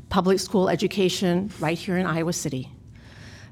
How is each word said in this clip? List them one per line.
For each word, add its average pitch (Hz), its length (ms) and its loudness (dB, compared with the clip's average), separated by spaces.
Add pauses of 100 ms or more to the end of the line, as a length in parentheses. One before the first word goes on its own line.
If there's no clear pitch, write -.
public 190 300 4
school 190 280 2
education 185 800 2 (120)
right 160 160 0
here 175 200 -2
in 185 80 2
Iowa 165 280 0
City. 131 360 -4 (840)